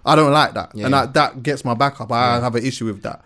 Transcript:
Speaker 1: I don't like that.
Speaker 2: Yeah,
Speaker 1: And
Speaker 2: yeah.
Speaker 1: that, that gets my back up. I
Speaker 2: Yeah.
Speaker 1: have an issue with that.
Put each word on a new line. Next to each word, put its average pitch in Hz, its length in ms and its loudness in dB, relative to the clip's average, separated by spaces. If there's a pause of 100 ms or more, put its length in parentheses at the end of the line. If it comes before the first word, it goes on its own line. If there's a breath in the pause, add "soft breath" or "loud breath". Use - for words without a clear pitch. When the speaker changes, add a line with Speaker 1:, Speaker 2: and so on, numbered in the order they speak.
Speaker 1:
I 147 100 4
don't 151 160 4
like 147 220 2
that. 90 220 -6
Speaker 2:
Yeah, 104 100 -6
Speaker 1:
And 131 80 2
Speaker 2:
yeah. 139 80 4
Speaker 1:
that, 127 140 -6
that 139 280 0
gets 135 220 -4
my 120 80 -2
back 139 260 0
up. 117 120 -10
I 120 240 2
Speaker 2:
Yeah. 120 60 0
Speaker 1:
have 120 140 -2
an 120 80 -2
issue 127 220 -6
with 101 160 -6
that. - 240 -12